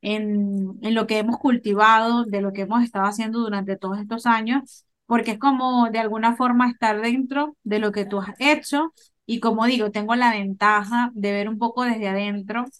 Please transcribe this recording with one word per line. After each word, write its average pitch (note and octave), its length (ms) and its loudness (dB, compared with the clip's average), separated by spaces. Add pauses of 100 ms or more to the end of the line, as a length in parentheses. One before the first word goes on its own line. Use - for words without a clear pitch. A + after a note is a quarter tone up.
en, G3+ 800 -2
en A3 120 0
lo A3 120 2
que A3 120 0
hemos A3+ 200 -2
cultivado, A3+ 880 4
de G3+ 160 -2
lo G3 120 -2
que G3 100 -6
hemos A3 220 0
estado G3+ 220 -2
haciendo A3 340 -2
durante G3 360 -4
todos F#3+ 220 -6
estos A3 280 -6
años, A#3 600 -2 (200)
porque A#3 260 0
es G#3 60 -8
como B3+ 520 2
de A3 80 -2
alguna A3 380 0
forma B3 340 2
estar A3 300 -2
dentro C4 640 -2
de G#3 160 0
lo G#3 120 0
que G#3 140 -2
tú G3+ 140 -4
has G3 180 -10
hecho, D4+ 540 0 (340)
y A3+ 140 -4
como A3+ 260 2
digo, A3+ 240 2
tengo G#3+ 240 -2
la B3 160 4
ventaja G#3 840 0
de G3+ 180 -2
ver G3+ 160 -2
un G#3+ 100 -6
poco A#3 260 -2
desde A3 240 -2
adentro G3+ 560 -4 (160)